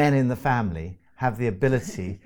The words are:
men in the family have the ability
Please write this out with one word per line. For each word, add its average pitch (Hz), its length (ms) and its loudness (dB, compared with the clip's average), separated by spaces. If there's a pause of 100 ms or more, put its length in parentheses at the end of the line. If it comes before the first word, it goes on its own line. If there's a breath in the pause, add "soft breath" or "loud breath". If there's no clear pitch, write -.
men 147 100 4
in 135 160 2
the 123 80 -2
family 95 640 -2 (160)
have 120 240 -2
the 120 80 0
ability 101 800 -2